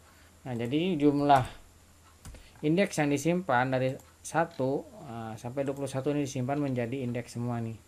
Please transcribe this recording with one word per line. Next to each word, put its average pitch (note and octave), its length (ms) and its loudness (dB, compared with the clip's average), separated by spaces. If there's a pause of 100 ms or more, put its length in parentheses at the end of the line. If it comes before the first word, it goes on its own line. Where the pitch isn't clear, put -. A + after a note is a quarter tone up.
(420)
Nah, B2 160 -6
jadi D3+ 400 0
jumlah C#3+ 480 6 (1200)
indeks F3 320 2
yang C#3+ 160 2
disimpan C#3 560 2
dari C3 240 2 (320)
satu, D3+ 640 -2 (160)
eh, A2+ 320 -10
sampai B2 240 -4
dua C#3 160 -2
puluh C#3 80 -4
satu C3+ 320 -4
ini D3 80 0
disimpan C3 320 -2
menjadi C3 480 -2
indeks A#2+ 320 -6
semua A#2+ 240 -2
nih. A2+ 160 -6 (100)